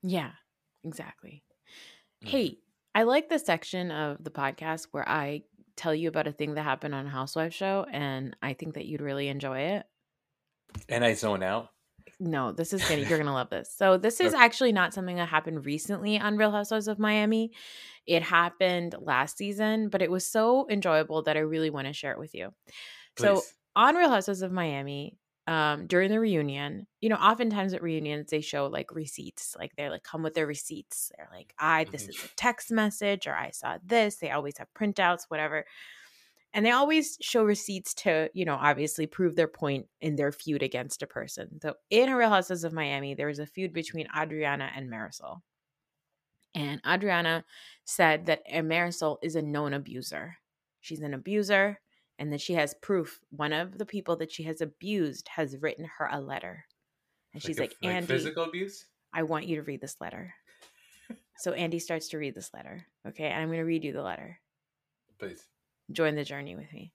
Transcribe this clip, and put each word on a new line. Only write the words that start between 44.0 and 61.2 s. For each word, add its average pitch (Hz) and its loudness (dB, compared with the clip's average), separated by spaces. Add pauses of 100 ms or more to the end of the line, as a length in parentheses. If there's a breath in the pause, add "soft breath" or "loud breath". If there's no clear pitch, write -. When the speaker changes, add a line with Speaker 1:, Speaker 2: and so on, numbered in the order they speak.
Speaker 1:
Adriana 151 -2
and 135 -10
Marisol. 113 -10 (1120)
And 147 -4
Adriana 170 2 (400 loud breath)
said 160 4
that 156 0
Marisol 160 0
is 160 -2
a 160 0
known 147 -2
abuser. 139 -8 (420)
She's 156 -10
an 147 -6
abuser, 202 2 (380)
and 147 -4
that 143 -4
she 175 -4
has 147 2
proof. - -2 (100)
One 147 -2
of 185 -4
the 208 -6
people 185 -2
that 160 -6
she - -12
has 156 -6
abused 165 -4
has 139 -4
written 143 -4 (120)
her 156 -2
a 147 -4
letter. 139 -10 (680)
And 151 -14
Speaker 2:
Like - -
Speaker 1:
she's 160 -6
Speaker 2:
a 143 -2
Speaker 1:
like, - -4
Speaker 2:
f-, - -20
like 180 0
Speaker 1:
"Andy, 175 -4
Speaker 2:
physical 165 -2
abuse? 180 -8 (260)
Speaker 1:
I 165 -2
want 156 -4
you 165 -2
to 156 -6
read 151 -8
this - -14
letter." - -12 (760 loud breath)
Speaker 2:
<laughs> - -20